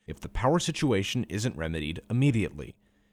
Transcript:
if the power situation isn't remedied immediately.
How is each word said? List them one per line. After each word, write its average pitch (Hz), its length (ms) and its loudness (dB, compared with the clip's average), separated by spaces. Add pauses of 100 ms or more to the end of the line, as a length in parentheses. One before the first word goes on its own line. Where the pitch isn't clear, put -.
if - 140 -10
the - 80 -12
power 139 320 2
situation 123 720 0
isn't 107 260 -4
remedied 80 540 -4
immediately. 110 640 2 (380)